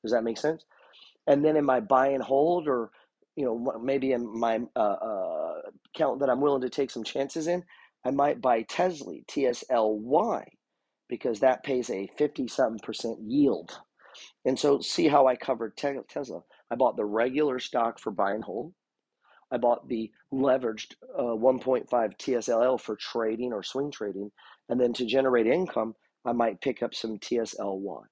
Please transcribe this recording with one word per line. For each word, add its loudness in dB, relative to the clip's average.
Does -2
that 2
make -4
sense? -2
And 6
then 4
in 4
my 4
buy 4
and 0
hold, 2
or, -2
you -2
know, 0
wh-, -6
maybe 0
in -2
my, 2
uh, -2
uh, -2
account 0
that 2
I'm 2
willing 2
to -2
take -2
some -8
chances -4
in, -2
I 0
might 0
buy 4
Tesla, -4
T 0
S 0
L 4
Y, 0
because -2
that 4
pays -2
a -4
fifty-something 0
percent -8
yield. 2
And 2
so 4
see 0
how 6
I 4
covered -6
Te-, -4
Tesla. -10
I -2
bought 2
the -2
regular 0
stock -2
for -6
buy 0
and -6
hold. -8
I -4
bought 2
the -4
leveraged, 0
uh, -2
one 4
point 0
five 0
T -2
S -2
L 2
L 2
for -6
trading -4
or -6
swing -6
trading. -8
And 0
then 2
to -2
generate 4
income, 0
I -2
might 0
pick -4
up -4
some -6
T -2
S -4
L -4
Y. -8